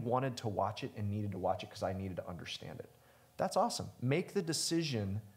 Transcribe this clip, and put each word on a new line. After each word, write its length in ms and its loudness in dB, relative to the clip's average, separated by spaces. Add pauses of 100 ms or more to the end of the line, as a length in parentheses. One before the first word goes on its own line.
wanted 340 2
to 120 -2
watch 340 0
it 140 -6
and 120 0
needed 220 0
to 60 -6
watch 260 2
it 60 -10
'cause 140 -4
I 100 0
needed 240 -4
to 100 -6
understand 520 -8
it." 100 -14 (480)
That's 200 2
awesome. 320 2 (120)
Make 320 2
the 80 4
decision 800 2 (160)